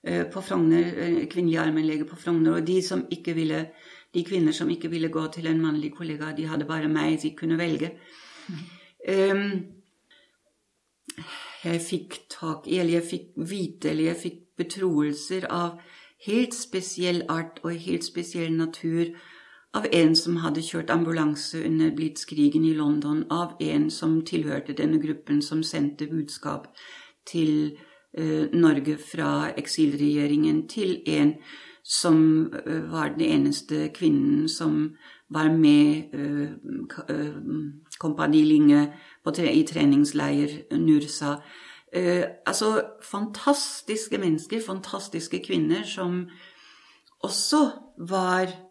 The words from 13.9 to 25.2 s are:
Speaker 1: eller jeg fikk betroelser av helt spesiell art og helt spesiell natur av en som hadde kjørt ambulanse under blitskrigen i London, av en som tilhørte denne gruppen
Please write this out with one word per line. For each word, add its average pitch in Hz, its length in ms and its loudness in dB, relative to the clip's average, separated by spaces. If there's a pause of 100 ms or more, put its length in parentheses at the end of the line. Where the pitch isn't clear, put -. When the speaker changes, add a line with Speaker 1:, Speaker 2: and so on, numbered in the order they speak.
Speaker 1:
eller 156 140 0
jeg 170 120 0
fikk 170 220 -10 (180)
betroelser 170 920 -2
av 175 280 -2 (480)
helt 233 280 2
spesiell 180 760 -2
art 165 340 -4
og 170 100 -4
helt 170 320 -4
spesiell 170 480 -4
natur 165 540 0 (680)
av 214 200 -4
en 160 240 6
som 170 200 0
hadde 165 240 -2
kjørt 165 300 -6
ambulanse 160 760 0
under 160 260 2
blitskrigen 151 760 0
i 160 100 4
London, 151 560 0
av 170 300 -4
en 156 300 0
som 160 320 0
tilhørte 147 540 -4
denne 156 240 2
gruppen 151 420 -2